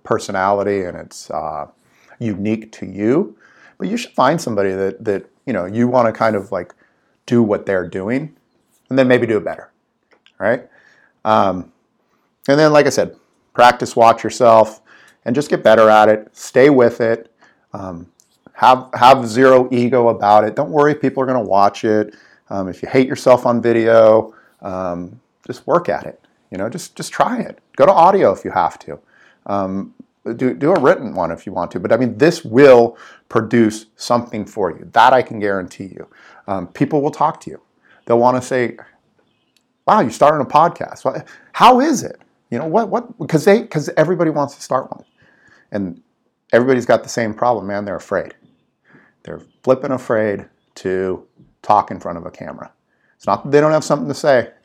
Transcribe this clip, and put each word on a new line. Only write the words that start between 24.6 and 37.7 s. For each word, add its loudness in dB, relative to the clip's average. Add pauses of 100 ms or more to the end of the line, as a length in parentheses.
um, -10 (260)
just -14
work 0
at -4
it. -20 (260)
You -10
know, -6
just, -14
just -14
try -2
it. -12 (180)
Go 4
to 6
audio 4
if -10
you -10
have -2
to. -18 (460)
Um, -8 (420)
do, -2
do -2
a 0
written 0
one -4
if -14
you -14
want -6
to. -8
But, -4
I 4
mean, -2
this 2
will 6 (300)
produce 0 (100)
something -4
for -6
you. -16
That 6
I 4
can -12
guarantee -6
you. -18 (380)
Um, -8
people -2
will -2
talk -2
to -18
you. -18 (460)